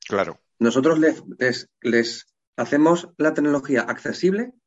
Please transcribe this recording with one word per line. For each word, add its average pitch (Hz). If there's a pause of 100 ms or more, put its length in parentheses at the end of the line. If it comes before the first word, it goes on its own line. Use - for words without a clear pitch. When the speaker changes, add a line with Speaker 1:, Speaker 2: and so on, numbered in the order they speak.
Speaker 1:
Claro. 95 (220)
Speaker 2:
Nosotros 135
les, 156 (140)
les, 123 (120)
les 117 (300)
hacemos 156
la 156
tecnología 143
accesible 190 (140)